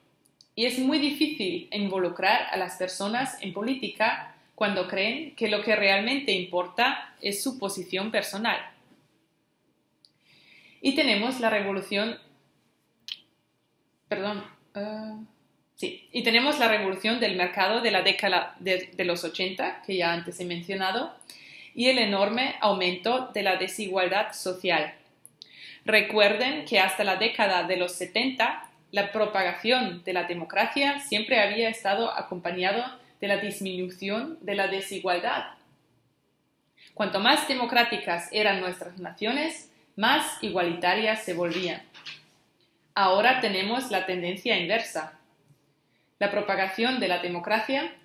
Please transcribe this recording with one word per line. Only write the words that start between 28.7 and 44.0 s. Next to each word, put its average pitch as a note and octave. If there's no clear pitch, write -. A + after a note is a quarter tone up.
la G3+
propagación G3+
de F#3
la F3
democracia A3+
siempre A3
había G#3
estado A3
acompañado F3+
de G3
la G3+
disminución G3
de G3+
la G3
desigualdad. F#3+
Cuanto G3
más C#4
democráticas A#3
eran G3+
nuestras F3+
naciones, A#3
más C4
igualitarias F3+
se F3+
volvían. F3
Ahora G3+
tenemos A3
la F#3